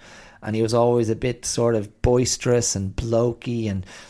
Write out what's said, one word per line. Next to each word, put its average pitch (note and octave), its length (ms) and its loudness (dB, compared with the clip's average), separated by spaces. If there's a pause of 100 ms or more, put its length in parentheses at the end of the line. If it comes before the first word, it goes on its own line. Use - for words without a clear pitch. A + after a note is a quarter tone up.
(440)
and G#2+ 120 -4
he A2 60 2
was A2+ 140 0
always A#2+ 340 4
a A2 60 0
bit B2 280 -4
sort A#2 300 0
of G2+ 300 -4
boisterous B2 720 2
and G2 200 -6
blokey A#2 720 -2
and F#2+ 160 -4 (260)